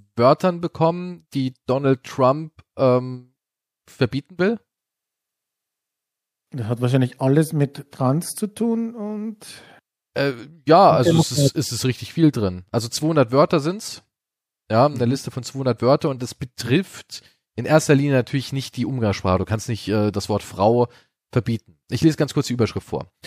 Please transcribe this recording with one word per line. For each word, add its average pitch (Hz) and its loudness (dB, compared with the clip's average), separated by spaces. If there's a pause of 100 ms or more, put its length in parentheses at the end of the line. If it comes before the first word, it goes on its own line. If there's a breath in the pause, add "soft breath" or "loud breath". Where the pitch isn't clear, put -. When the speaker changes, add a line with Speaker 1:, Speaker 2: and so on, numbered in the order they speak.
(180)
Speaker 1:
Wörtern 160 4
bekommen, 170 -4
die 131 -4 (120)
Donald 135 0
Trump, 143 -2 (140)
ähm, 127 0 (560)
verbieten 139 -4
will? 214 0 (1900)
Speaker 2:
Das 120 -8
hat 120 -4
wahrscheinlich 123 0
alles 147 2
mit 143 -4
Trans 139 -2
zu 214 -6
tun 226 -4
und 214 -10 (680 loud breath)
Speaker 1:
Äh, 139 -2 (340)
ja, 170 8
Speaker 2:
und - 6
Speaker 1:
also 165 4
es 156 2
ist, 117 -6
Speaker 2:
Demokratie. 143 2
Speaker 1:
es - -2
ist 120 -4
richtig 120 -4
viel 160 4
drin. 90 -2
Also 117 -2
zweihundert 147 0
Wörter 151 4
sind's. 180 -8 (680)
Ja, 117 4
eine 127 -2
Speaker 2:
Mhm. 120 2
Speaker 1:
Liste - -6
von 123 -10
zweihundert 131 -4
Wörter 139 2
und 127 -8
es 117 -10
betrifft - -6 (340 soft breath)
in 123 -8
erster 151 4
Linie 139 0
natürlich 127 -2
nicht 135 -8
die 123 -4
Umgangssprache. 101 -2
Du 95 -4
kannst 107 -4
nicht, 95 -8
äh, 104 0
das 98 -6
Wort 104 -2
Frau 113 2 (440 soft breath)
verbieten. 113 -4 (120)
Ich 120 -6
lese 156 2
ganz 147 -2
kurz 143 -2
die 120 -4
Überschrift 110 -4
vor. - -8 (160 loud breath)